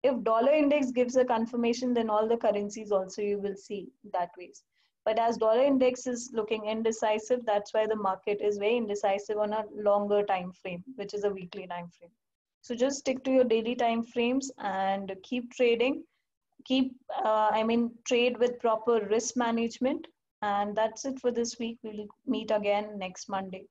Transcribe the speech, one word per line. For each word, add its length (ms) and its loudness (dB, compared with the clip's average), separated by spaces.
If 200 2
dollar 280 4
index 400 4
gives 240 0
a 100 6
confirmation, 680 0
then 160 0
all 180 2
the 100 2
currencies 540 -2
also 300 -2
you 180 -2
will 160 -4
see 320 -10
that 240 -2
ways. 260 -20
But 120 2
as 200 2
dollar 260 4
index 420 4
is 280 -6
looking 320 -2
indecisive, 800 0
that's 280 0
why 140 2
the 80 0
market 460 -2
is 160 0
very 200 2
indecisive 600 -2
on 160 -2
a 100 -2
longer 500 2
time 280 -2
frame, 320 -10
which 160 -8
is 100 -6
a 80 2
weekly 360 -10
time 300 -10
frame. 140 -20
So 140 -8
just 240 0
stick 240 -4
to 80 0
your 140 6
daily 300 0
time 280 0
frames 560 -2
and 520 -2
keep 280 -6
trading. 520 2
Keep, 280 2
uh, 260 4
I 120 2
mean, 280 2
trade 320 2
with 220 0
proper 500 2
risk 260 0
management. 680 0
And 320 0
that's 300 -2
it 140 -6
for 120 0
this 260 -2
week. 240 -6
We'll 240 -10
meet 240 -2
again 480 0
next 300 -10
Monday. 400 -8